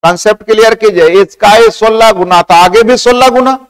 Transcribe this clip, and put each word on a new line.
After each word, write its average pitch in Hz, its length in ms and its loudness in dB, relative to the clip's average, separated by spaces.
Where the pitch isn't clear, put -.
Concept 180 400 -4
clear 220 320 0
कीजिए, 196 320 0
इसका - 300 -2
ही 220 220 2
सोलह 220 400 0
गुना, 180 300 -2
तो 180 140 -2
आगे 185 260 2
भी 240 160 0
सोलह 247 320 0
गुना। 254 220 -2